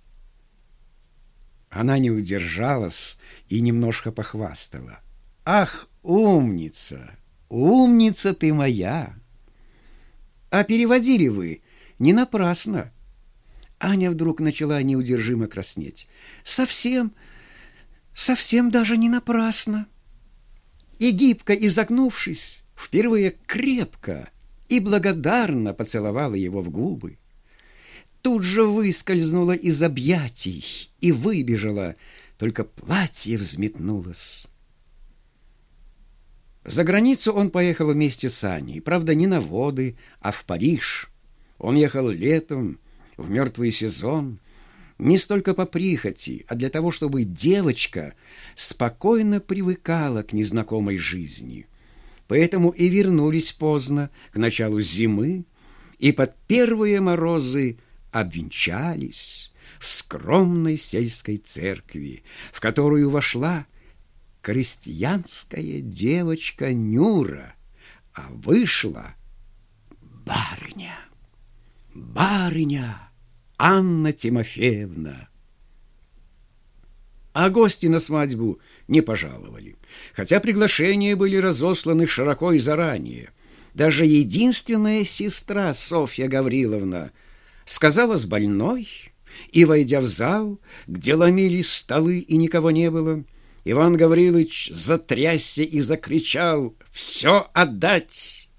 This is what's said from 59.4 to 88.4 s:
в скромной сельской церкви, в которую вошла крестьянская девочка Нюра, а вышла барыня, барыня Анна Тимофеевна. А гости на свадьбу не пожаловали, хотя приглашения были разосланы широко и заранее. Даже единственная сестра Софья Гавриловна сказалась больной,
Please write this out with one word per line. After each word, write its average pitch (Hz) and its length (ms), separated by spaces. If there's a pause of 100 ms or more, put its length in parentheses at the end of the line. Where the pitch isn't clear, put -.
в - 80
скромной 170 920
сельской 117 600
церкви, 82 840 (300)
в - 80
которую 143 500
вошла 147 560 (760)
крестьянская 139 1400
девочка 139 920
Нюра, 113 840 (600)
а 67 160
вышла 110 840 (840)
барыня, - 1000 (960)
барыня 147 1160 (520)
Анна 170 500
Тимофеевна. 104 1160 (2000)
А 180 160
гости 214 360
на 160 120
свадьбу 135 600 (300)
не 156 140
пожаловали, 64 760 (380)
хотя 156 260
приглашения 202 720
были 196 220
разосланы 165 720
широко 147 460
и 156 60
заранее. 120 720 (440)
Даже 156 320
единственная 214 1000
сестра 202 720
Софья 135 520
Гавриловна 107 840 (540)
сказалась 170 580
больной, 107 640 (640)